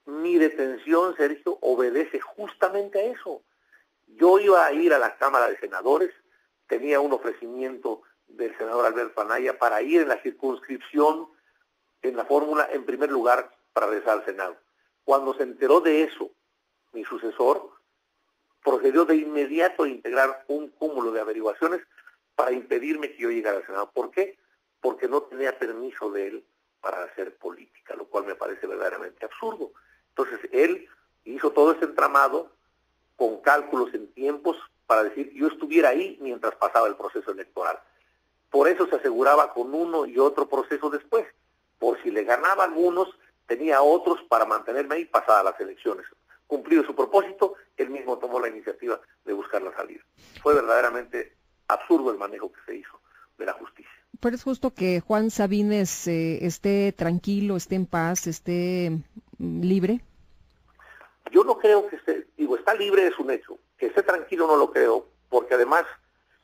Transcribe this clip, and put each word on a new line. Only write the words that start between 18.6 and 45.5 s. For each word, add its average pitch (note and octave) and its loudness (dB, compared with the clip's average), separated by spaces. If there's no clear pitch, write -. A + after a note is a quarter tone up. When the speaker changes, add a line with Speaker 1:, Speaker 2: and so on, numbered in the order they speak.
Speaker 1:
procedió C3+ 4
de D#3+ 4
inmediato D3+ 0
a C#3+ -2
integrar C3+ -2
un D3 -6
cúmulo C3 -4
de A2 -4
averiguaciones A2 -4
para B2+ 0
impedirme C#3 -4
que - -18
yo A#2 -2
llegara G#2+ -2
al - -10
Senado. G2 -6
¿Por A#2+ -6
qué? G3 -4
Porque B2+ -2
no C#3+ -2
tenía C3 -6
permiso A2+ -8
de G2 -6
él A2+ -14
para F#2 -6
hacer F#2 -10
política, - -16
lo - -12
cual G2+ -4
me F#2+ -8
parece F#2+ -8
verdaderamente F#2 -8
absurdo. F3 -10
Entonces, B2+ -6
él E3 2
hizo C#3 -4
todo D#3 6
ese E3 -4
entramado C#3+ 0
con A2+ -2
cálculos C#3+ 2
en G#2 -10
tiempos D3 -4
para A2 4
decir A#2+ -6
que - -20
yo D3 0
estuviera D#3 0
ahí E3 -2
mientras A#2+ -6
pasaba A2 2
el G2+ -6
proceso G2+ -8
electoral. F#2 -8
Por C#3+ 4
eso F3+ 2
se - -2
aseguraba C3+ 2
con B2+ -6
uno E3 -2
y B2 -8
otro C#3+ 2
proceso C#3+ -4
después. D3 -2
Por A#2 -2
si A#2+ -6
le G#2 -2
ganaba E3+ 2
a - 2
algunos, F3 0
tenía C#3 2
otros F3 4
para A2+ 2
mantenerme B2 -2
ahí E3+ -4
pasadas G#2 4
las F#2+ -2